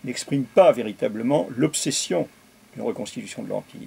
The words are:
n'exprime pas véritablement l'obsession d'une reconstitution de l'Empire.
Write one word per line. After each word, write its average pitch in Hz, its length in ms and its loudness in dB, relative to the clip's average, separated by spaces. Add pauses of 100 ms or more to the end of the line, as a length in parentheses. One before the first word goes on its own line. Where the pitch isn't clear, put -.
n'exprime 135 400 -4
pas - 260 8
véritablement 117 840 0
l'obsession 156 720 -2 (440)
d'une 113 100 -10
reconstitution 113 600 -8
de - 60 -12
l'Empire. - 380 -8